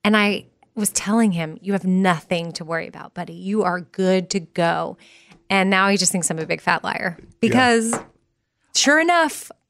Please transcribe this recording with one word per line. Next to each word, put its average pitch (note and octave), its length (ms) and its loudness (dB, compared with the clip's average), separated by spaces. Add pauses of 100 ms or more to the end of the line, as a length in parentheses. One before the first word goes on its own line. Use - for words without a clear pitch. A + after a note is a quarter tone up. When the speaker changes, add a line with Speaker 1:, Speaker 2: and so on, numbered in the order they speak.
Speaker 1:
And G#3 100 4
I G#3 300 0 (300)
was G#3 160 -4
telling G#3+ 420 0
him, D#3+ 280 -6
"You F#3+ 120 -4
have F#3 120 -2
nothing F3+ 680 0
to E3+ 100 -12
worry E3 240 -6
about, - 260 -18
buddy. E3+ 200 -12
You F#3+ 300 -4
are F3+ 180 -2
good F#3 480 0
to G3 100 -4
go." E3+ 560 -2 (540)
And F#3+ 200 2
now G3 200 4
he G3+ 80 2
just F#3 160 0
thinks F3+ 180 -2
I'm D#3+ 80 -6
a D#3+ 60 -6
big E3 160 -4
fat E3+ 240 0
liar F3 340 -6
Speaker 2:
Yeah. - 60 -20 (160)
Speaker 1:
because A#3 520 4 (840)
sure D4 260 4
enough, E4 500 0 (180)